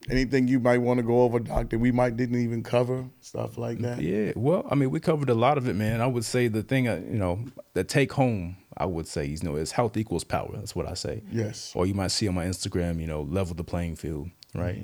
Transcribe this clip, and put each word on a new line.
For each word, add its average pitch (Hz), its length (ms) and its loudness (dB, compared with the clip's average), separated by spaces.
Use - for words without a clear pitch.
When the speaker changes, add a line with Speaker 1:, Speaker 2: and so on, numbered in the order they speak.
Speaker 1:
anything 127 380 4
you 131 120 4
might 123 180 6
wanna 123 240 2
go 117 200 6
over, 120 160 4
Doc, 117 320 -2
that 113 80 0
we 123 140 4
might 123 240 2
didn't 123 260 0
even 117 220 -2
cover, 127 400 0
stuff 117 380 -8
like 120 200 -6
that? 120 240 -4
Speaker 2:
Yeah, 170 340 0
well, 151 340 2
I - 40 2
mean, 139 160 4
we 151 100 0
covered 147 300 0
a 120 40 6
lot 123 240 6
of 127 100 0
it, 101 80 0
man. 107 240 2
I 117 60 2
would 120 180 0
say 123 240 2
the 107 140 0
thing, 127 260 2
uh, 90 200 -2
you 110 100 -2
know, 92 260 0
the 92 100 2
take 139 280 2
home, 101 440 0
I 76 100 -2
would 82 220 -2
say, 76 180 -2
you 73 160 -4
know, 78 140 -2
is 78 160 -4
health 117 260 0
equals 90 260 -2
power. - 300 -4
That's - 220 -10
what 80 100 -4
I - 80 -6
say. - 360 -6
Speaker 1:
Yes. 110 440 -4
Speaker 2:
Or 87 120 0
you 98 60 0
might 95 200 0
see - 160 0
on 90 60 0
my 87 120 -2
Instagram, 87 540 -2
you 80 80 -4
know, 76 140 -4
level 85 340 -2
the 82 80 -6
playing 85 320 -4
field, 78 340 -8
right? 87 300 -4